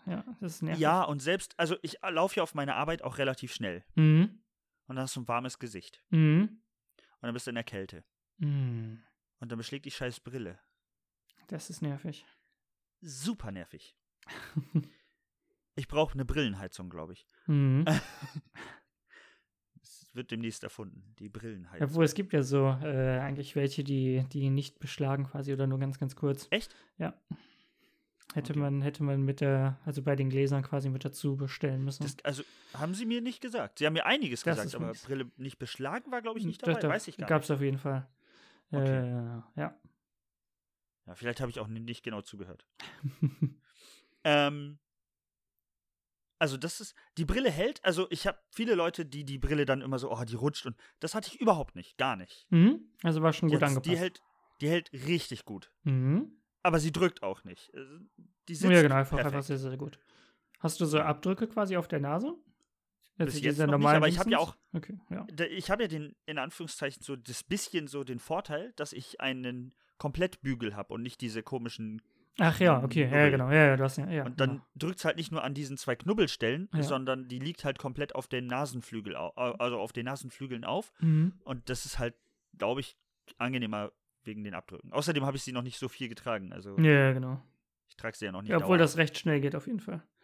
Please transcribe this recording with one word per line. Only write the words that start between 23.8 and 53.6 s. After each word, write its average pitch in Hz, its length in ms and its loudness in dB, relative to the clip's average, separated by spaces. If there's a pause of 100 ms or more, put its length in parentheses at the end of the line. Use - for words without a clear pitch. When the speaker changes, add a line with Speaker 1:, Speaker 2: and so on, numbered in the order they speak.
Speaker 1:
die, 131 480 2
die 135 160 0
nicht 135 300 -2
beschlagen 139 460 -2
quasi 139 280 -6
oder 135 140 0
nur 131 120 0
ganz, 135 200 -2
ganz 135 180 -4
kurz. 139 320 0
Speaker 2:
Echt? - 260 0 (220)
Speaker 1:
Ja. 160 160 -4 (1200)
Hätte 151 200 -4
Speaker 2:
Okay. 147 60 0
Speaker 1:
man, 139 220 0
hätte 147 220 -2
man 139 200 2
mit 135 160 0
der, 135 460 2
also 143 160 -4
bei 139 160 2
den 135 120 2
Gläsern 135 340 2
quasi 139 260 -2
mit 131 160 -4
dazu 135 320 -2
bestellen 135 480 -2
müssen. 139 180 -6
Speaker 2:
Das, 143 220 -6
also, 143 180 -4 (300)
haben 156 200 -4
sie 220 120 -4
mir 233 160 -2
nicht 240 180 -6
gesagt. 220 400 -6
Sie 147 60 -4
haben 156 80 2
mir 160 120 0
einiges 160 380 0
Speaker 1:
Das 165 120 2
Speaker 2:
gesagt, 107 120 -2
Speaker 1:
ist 135 80 -8
Speaker 2:
aber 113 120 -4
Speaker 1:
nix. 113 180 -10
Speaker 2:
Brille 131 320 -6
nicht 131 220 -12
beschlagen 156 520 -8
war, 247 100 -4
glaub 226 140 -6
ich, 226 100 -4
nicht 165 180 -4
Speaker 1:
Doch, 170 40 0
Speaker 2:
dabei. 165 140 2
Speaker 1:
doch, 151 80 2
Speaker 2:
Weiß 190 180 0
ich - 80 -14
gar - 140 -8
Speaker 1:
gab's 151 180 4
Speaker 2:
nicht. 147 80 2
Speaker 1:
auf 135 60 -2
jeden 135 160 0
Fall. 135 280 -2 (640)
Speaker 2:
Okay. 143 120 0 (240)
Speaker 1:
Äh, 120 340 -4 (200)
ja. 156 180 -6 (1300)
Speaker 2:
Ja, 92 100 -18
vielleicht 120 240 -4
hab 131 80 -2
ich 120 140 -8
auch 104 80 -6
n-, 113 160 -8
nicht 117 180 -10
genau 107 180 -6
zugehört. 95 440 -16 (380)
Speaker 1:
<laughs> - 600 -2 (640)
Speaker 2:
Ähm, 147 540 2 (1600)
also 139 160 2
das 156 220 -6
ist, - 160 -14 (220)
die 165 80 -2
Brille 220 260 2
hält, 190 320 -2
also 185 280 2
ich - 160 -6
hab - 220 -4
viele 226 260 0
Leute, 170 300 0
die 143 200 -12
die 139 120 -8
Brille 147 280 2
dann 135 160 0
immer 135 180 -2
so, 127 120 -6
„Oh, 117 120 -4
die 113 120 -6
rutscht“, 139 300 -2
und 123 100 -8 (260)
das 160 140 -6
hatte 214 180 -4
ich - 80 -20
überhaupt 185 340 2
nicht, - 220 -16
gar 131 180 2
nicht. - 340 -14
Speaker 1:
Mhm. 190 440 6 (100)
Also 160 180 2
war 156 120 6
schon 165 160 2
gut 147 100 6
Speaker 2:
Jetzt, 147 80 6